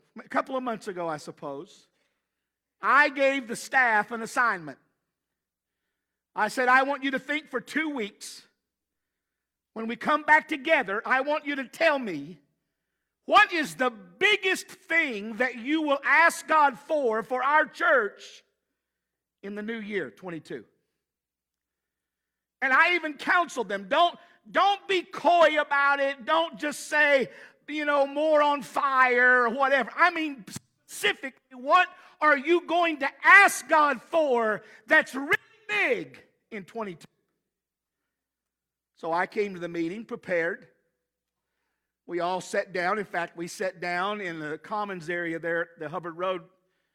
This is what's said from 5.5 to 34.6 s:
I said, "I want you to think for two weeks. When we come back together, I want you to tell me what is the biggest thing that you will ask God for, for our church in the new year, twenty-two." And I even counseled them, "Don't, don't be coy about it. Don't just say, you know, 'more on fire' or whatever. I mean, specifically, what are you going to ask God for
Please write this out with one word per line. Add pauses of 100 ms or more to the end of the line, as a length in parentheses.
I
said,
"I
want
you
to
think
for
two
weeks. (1300)
When
we
come
back
together,
I
want
you
to
tell
me (840)
what
is
the
biggest
thing
that
you
will
ask
God
for,
for
our
church (960)
in
the
new
year,
twenty-two." (2000)
And
I
even
counseled
them,
"Don't, (320)
don't
be
coy
about
it.
Don't
just
say, (380)
you
know,
'more
on
fire'
or
whatever.
I
mean,
specifically,
what (320)
are
you
going
to (140)
ask
God
for (240)